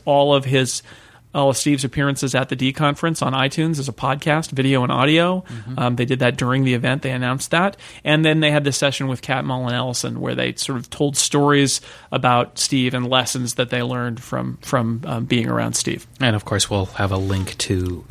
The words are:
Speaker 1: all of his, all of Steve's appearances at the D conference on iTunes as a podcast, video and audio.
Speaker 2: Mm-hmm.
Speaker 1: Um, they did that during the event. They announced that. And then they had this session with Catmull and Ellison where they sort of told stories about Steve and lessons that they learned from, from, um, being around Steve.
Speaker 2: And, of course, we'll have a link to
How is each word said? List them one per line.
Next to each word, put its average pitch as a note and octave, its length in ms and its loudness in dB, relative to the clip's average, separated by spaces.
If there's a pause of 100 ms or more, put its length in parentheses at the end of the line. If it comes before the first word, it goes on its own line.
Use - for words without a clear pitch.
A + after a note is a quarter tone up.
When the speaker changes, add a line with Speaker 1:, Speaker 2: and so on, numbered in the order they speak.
Speaker 1:
all C#3+ 300 4
of C3+ 100 2
his, C3 380 0 (520)
all C#3 160 4
of B2+ 60 0
Steve's C#3+ 280 2
appearances C#3 500 -2
at C3 140 0
the - 80 -2
D C3 160 0
conference D#3 480 0
on C3 140 0
iTunes D3 440 0
as C#3 120 -4
a - 20 -12
podcast, D3 600 -2
video C3+ 300 2
and B2 100 0
audio. D#3+ 540 2
Speaker 2:
Mm-hmm. A#2+ 320 -10
Speaker 1:
Um, B2 180 0
they B2 100 0
did C3 140 0
that B2 180 2
during C3 260 0
the B2+ 80 2
event. B2+ 300 0
They C3+ 80 -4
announced B2+ 400 -4
that. F#3 260 0 (280)
And D#3 200 4
then D#3 160 4
they D3+ 100 4
had D3 140 2
this C3+ 140 0
session C#3 300 -2
with B2 120 -4
Catmull C3 460 -4
and A#2+ 80 -2
Ellison B2 460 -4
where B2+ 140 -2
they B2 200 -2
sort - 240 -4
of B2+ 100 -10
told C#3+ 280 -2
stories C#3+ 640 4 (280)
about B2+ 480 2
Steve B2+ 360 0
and B2 160 -2
lessons B2+ 440 0
that B2 140 -2
they B2 140 -2
learned B2 400 -4
from, B2+ 400 -6
from, A#2 420 -2
um, A#2+ 220 -4
being A#2+ 220 0
around A#2 260 -2
Steve. - 320 -4 (140)
Speaker 2:
And, B2 160 2
of G2+ 100 -4
course, G2+ 240 0
we'll G2 160 0
have G2 260 -2
a F#2+ 60 0
link F#2+ 400 -2
to F2+ 520 -2